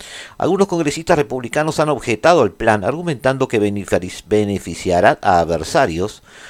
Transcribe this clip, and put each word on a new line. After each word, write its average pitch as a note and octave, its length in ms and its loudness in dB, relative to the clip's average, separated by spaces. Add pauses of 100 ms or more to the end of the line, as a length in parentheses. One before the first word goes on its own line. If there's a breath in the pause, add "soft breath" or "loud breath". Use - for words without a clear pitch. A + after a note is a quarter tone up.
(380 loud breath)
Algunos F#3 280 2
congresistas E3 500 -2
republicanos C#3+ 640 -2
han D3+ 100 2
objetado D3 540 2
el G2+ 80 2
plan, G#2+ 320 2
argumentando C3 640 -2
que A2+ 140 0
benefici-, G2+ 640 -2
beneficiará G2+ 960 0
a F#2 160 4
adversarios E2+ 840 -2 (260 loud breath)